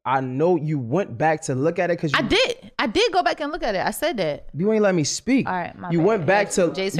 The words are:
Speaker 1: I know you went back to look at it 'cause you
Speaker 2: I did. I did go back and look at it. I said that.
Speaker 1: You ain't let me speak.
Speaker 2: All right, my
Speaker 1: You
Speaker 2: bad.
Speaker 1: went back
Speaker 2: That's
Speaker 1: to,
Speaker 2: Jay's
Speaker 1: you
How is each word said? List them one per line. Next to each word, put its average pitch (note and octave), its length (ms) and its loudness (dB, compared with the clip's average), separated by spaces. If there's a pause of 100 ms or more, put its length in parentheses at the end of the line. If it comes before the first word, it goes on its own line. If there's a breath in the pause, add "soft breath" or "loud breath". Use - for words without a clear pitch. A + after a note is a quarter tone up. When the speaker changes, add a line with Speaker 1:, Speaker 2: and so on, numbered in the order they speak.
Speaker 1:
I C3 160 2
know C#3 340 2
you D3+ 240 -2
went C3 380 -2
back D#3 260 2
to C#3 120 -4
look D#3+ 240 0
at F3 120 0
it E3+ 60 0
'cause D#3+ 140 -4
you - 80 2
Speaker 2:
I - 20 2
did. - 580 -2
I C4 80 0
did F4 240 0
go F4+ 120 0
back D#4+ 180 -2
and D4 100 -6
look E4 120 -6
at A3+ 120 -2
it. F3 100 -4
I F#3 60 -2
said D4 260 -4
that. D#3 360 -4
Speaker 1:
You F#3 200 0
ain't G#3+ 100 2
let F#3+ 120 4
me D#3+ 80 2
speak. - 440 0
Speaker 2:
All - 80 -2
right, F3 220 -8
my F3 140 -10
Speaker 1:
You E3+ 80 2
Speaker 2:
bad. D#3+ 80 4
Speaker 1:
went G#3 180 2
back G3 220 4
Speaker 2:
That's - 80 -8
Speaker 1:
to, F3 180 4
Speaker 2:
Jay's F#3+ 220 -4
Speaker 1:
you - 40 -2